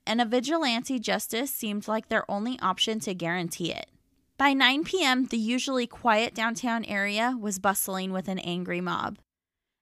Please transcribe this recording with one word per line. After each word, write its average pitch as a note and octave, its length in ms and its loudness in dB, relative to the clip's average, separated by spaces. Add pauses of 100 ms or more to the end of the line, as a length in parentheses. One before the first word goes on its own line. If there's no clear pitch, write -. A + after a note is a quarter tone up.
and A3+ 160 2
a A#3+ 40 4
vigilante B3 760 0
justice A3 520 -2
seemed G#3 360 -4
like A3 200 -2
their A3 240 0
only A3 280 -4
option G#3+ 420 0
to F#3+ 140 -4
guarantee F3 580 -2
it. - 140 -10 (500)
By C#4 160 6
nine C4+ 300 6
P F#4 200 0
M, B3+ 220 4
the A#3 140 -2
usually B3 480 0
quiet A3+ 480 2
downtown A3+ 500 -2
area G#3 520 0
was G3+ 200 -4
bustling F#3+ 560 0
with F#3 140 -4
an F#3+ 100 -2
angry F3 420 -4
mob. F3+ 380 -2 (640)